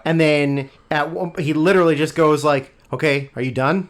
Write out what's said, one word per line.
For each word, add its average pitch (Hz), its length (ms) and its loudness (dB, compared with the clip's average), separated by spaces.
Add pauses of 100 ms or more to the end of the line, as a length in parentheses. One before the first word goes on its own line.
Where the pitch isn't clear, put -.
And 160 140 0
then 143 500 0 (200)
at 151 220 -2
one, 175 260 -6
he 156 160 -4
literally 165 420 4
just 151 200 -2
goes 151 280 2
like, 143 300 -2 (200)
Okay, 139 420 -2
are 120 60 -8
you 127 100 -4
done? 147 380 -2